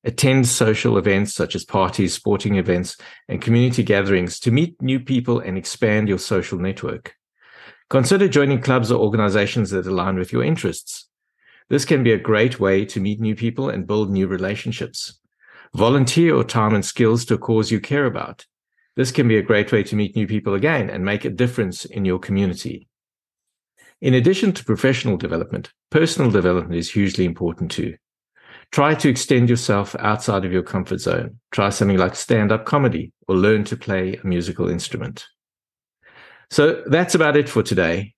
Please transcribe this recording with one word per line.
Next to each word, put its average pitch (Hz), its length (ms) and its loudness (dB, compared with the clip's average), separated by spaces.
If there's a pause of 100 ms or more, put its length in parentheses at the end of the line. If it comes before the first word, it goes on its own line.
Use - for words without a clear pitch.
Attend 131 440 2
social 110 500 2
events 98 360 0
such - 220 -4
as 92 80 -6
parties, 92 500 0
sporting 101 420 -2
events, 90 420 -2 (300)
and - 140 -6
community 120 420 2
gatherings 98 560 0
to 120 120 0
meet 170 300 0
new 131 180 -2
people 123 400 -2
and 95 180 -6
expand 107 520 0
your 92 80 0
social 92 400 -4
network. - 560 -8 (760)
Consider 185 380 2
joining 139 340 2
clubs 123 300 2
or 117 80 2
organizations 104 720 0
that 92 160 -4
align 95 320 -2
with 92 140 -4
your 120 120 0
interests. - 640 -4 (640)
This 131 160 0
can 135 180 2
be 117 100 6
a 104 40 4
great 110 420 2
way 98 260 2
to - 140 -8
meet 104 200 -2
new 110 160 -2
people 117 340 -4
and 92 160 -6
build 104 240 -2
new 95 180 0
relationships. 101 920 -8 (560)
Volunteer 127 500 4
your 139 180 4
time 110 300 2
and 101 100 2
skills 117 420 2
to 110 100 2
a - 20 -6
cause 110 340 0
you 107 80 0
care 143 260 0
about. - 400 -6 (500)
This 123 160 0
can 123 160 2
be 110 100 4
a 101 60 4
great 104 280 2
way 104 120 4
to - 120 -4
meet 104 200 -2
new 104 120 0
people 104 260 -2
again 113 360 0
and 92 160 -6
make 104 200 -2
a - 40 -2
difference 117 560 -2
in 101 200 -6
your 92 140 0
community. 98 680 -4 (1120)
In 131 140 4
addition 185 380 2
to - 120 -10
professional 120 500 0
development, 85 560 -6 (200)
personal 156 400 2
development 87 440 0
is 85 160 -6
hugely 95 320 0
important 85 480 -4
too. - 240 -6 (760)
Try 151 240 4
to 147 140 2
extend 123 400 2
yourself 104 500 0
outside 104 460 -2
of 90 60 -4
your 92 120 0
comfort 95 360 -6
zone. - 400 -4 (120)
Try 101 180 0
something 101 280 2
like 90 180 0
stand-up 107 500 0
comedy 131 460 0 (160)
or 95 80 0
learn 104 300 4
to - 120 -8
play 95 380 -4
a - 100 -16
musical 87 440 -2
instrument. 78 560 -8 (1200)
So - 380 2
that's 170 280 2
about 151 220 4
it 135 100 2
for - 160 0
today. 90 540 0